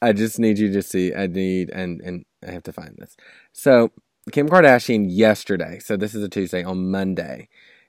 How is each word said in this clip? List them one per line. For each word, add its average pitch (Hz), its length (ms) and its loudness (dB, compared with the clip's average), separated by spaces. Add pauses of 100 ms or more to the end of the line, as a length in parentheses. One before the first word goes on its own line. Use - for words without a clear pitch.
I 117 100 4
just 107 260 -2
need 110 200 2
you 104 140 0
to 98 100 0
see. 90 320 -4
I 98 120 -4
need, 92 440 -4
and, 90 320 -10
and 90 220 -12 (220)
I 90 40 -14
have 90 140 -14
to - 80 -14
find - 260 -18
this. - 180 -20 (360)
So, 120 380 4 (420)
Kim 147 160 0
Kardashian 127 600 6
yesterday, 95 720 0
so 104 180 -6
this 101 180 -6
is 104 80 -8
a 101 60 -6
Tuesday, 92 360 -6
on 92 260 -6
Monday, 92 580 -6 (400)